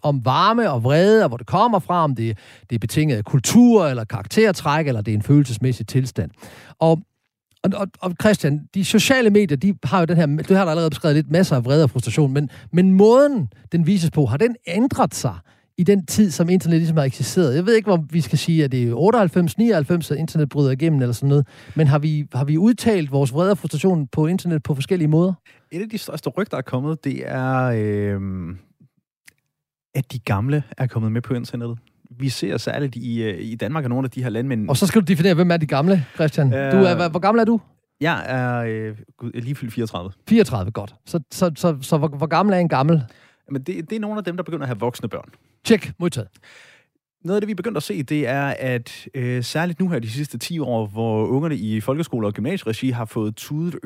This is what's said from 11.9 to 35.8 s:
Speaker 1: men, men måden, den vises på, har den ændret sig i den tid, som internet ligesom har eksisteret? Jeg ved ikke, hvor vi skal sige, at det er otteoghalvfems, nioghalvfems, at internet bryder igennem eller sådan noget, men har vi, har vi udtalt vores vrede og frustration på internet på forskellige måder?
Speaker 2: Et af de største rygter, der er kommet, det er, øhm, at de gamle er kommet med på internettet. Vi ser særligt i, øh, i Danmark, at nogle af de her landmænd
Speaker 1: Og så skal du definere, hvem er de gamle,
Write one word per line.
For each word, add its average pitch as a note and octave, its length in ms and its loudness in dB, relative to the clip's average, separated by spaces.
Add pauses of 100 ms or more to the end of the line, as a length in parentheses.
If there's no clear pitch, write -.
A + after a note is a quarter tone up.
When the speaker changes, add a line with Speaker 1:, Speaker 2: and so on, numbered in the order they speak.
Speaker 1:
men, C#3+ 160 -2 (220)
men F#3 200 4
måden, A3+ 560 6 (240)
den E3+ 160 2
vises E3+ 240 2
på, D3 140 2
har A#2 120 0
den A3+ 180 2 (120)
ændret A#3+ 480 0
sig F#2+ 200 -6 (420)
i F#3 60 2
den G3 220 4
tid, G#3 260 2
som E3+ 180 0
internet E3+ 280 2
ligesom D#3+ 200 2
har C#3+ 60 2
eksisteret? C3+ 520 0
Jeg F3+ 100 0
ved A3+ 100 4
ikke, A3 120 2
hvor E3+ 220 2
vi E3 120 0
skal - 160 -2
sige, D#3+ 260 2
at C3 80 -2
det B2 180 0
er A#2 40 -2
otteoghalvfems, F3+ 640 2
nioghalvfems, F3 540 0
at C#3 60 -4
internet D3+ 320 -2
bryder C#3+ 220 0
igennem C#3+ 300 0
eller A#2+ 120 0
sådan C#3 160 -2
noget, C#3+ 180 4 (280)
men D3+ 120 2
har C#3+ 120 4
vi, D3 340 -2
har B2+ 120 -2
vi D3+ 120 0
udtalt G3+ 540 2
vores C#3 220 0
vrede F3+ 180 2
og G3 60 2
frustration D#3+ 500 0
på D#3 200 0
internet E3+ 360 -2
på D3+ 120 -2
forskellige D3+ 320 -2
måder? E3+ 260 2 (380)
Speaker 2:
Et E3 100 -8
af A3 80 -8
de A3 80 -8
største - 320 -8
rygter, G3 200 -6
der C#3+ 80 -8
er C#3 40 -6
kommet, D3 420 -6
det C3+ 220 -6
er, C3 500 -2
øhm, G2 840 -4 (1400)
at - 160 -4
de A#2+ 80 -8
gamle B2+ 440 -2 (140)
er B2+ 100 -2
kommet A2 240 -4
med A#2 100 -4
på C3+ 120 -6
internettet. A#2 440 -8 (420)
Vi C3+ 100 -2
ser - 280 -4
særligt B2 380 -6
i, A#2 280 -6
øh, G#2 160 -4
i A2 160 -10
Danmark, C3+ 280 -6
at B2 60 -4
nogle C3 160 -2
af B2 60 -6
de C3 120 -8
her B2+ 60 -4
landmænd A#2 400 -4
Speaker 1:
Og C3+ 80 2
så G3 100 2
skal G#3+ 140 4
du E3 40 0
definere, F3 280 4
hvem F3 180 2
er E3+ 60 2
de D#3 80 -2
gamle, D3+ 400 2 (100)